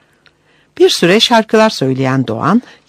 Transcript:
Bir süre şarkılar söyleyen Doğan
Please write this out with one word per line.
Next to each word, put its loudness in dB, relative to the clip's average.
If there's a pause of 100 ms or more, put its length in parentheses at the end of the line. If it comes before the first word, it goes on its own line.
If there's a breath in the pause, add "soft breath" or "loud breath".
(760)
Bir 2
süre 0
şarkılar 0
söyleyen -4
Doğan -2 (280 soft breath)